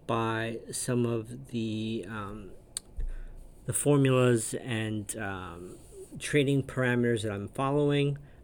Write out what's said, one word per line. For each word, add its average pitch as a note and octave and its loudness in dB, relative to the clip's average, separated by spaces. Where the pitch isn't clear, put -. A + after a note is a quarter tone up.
by A2+ 0
some B2 2
of A#2 -4
the, A2 -2
um, G#2 -8
the C3+ -4
formulas B2+ 4
and, A2 -4
um, F#2 -8
trading C#3 2
parameters A#2+ 2
that G#2+ -2
I'm G2+ -4
following. C#3+ 2